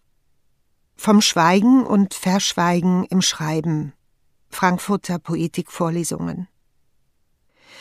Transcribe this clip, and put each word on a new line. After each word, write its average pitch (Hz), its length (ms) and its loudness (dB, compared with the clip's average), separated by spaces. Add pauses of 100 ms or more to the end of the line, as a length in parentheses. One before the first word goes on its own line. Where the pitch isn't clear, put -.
(960)
Vom 214 280 4
Schweigen 202 640 4
und 196 260 2
Verschweigen 180 920 0
im 185 180 0
Schreiben. 156 720 -4 (560)
Frankfurter 180 680 -2
Poetikvorlesungen. 170 1300 -6 (1300)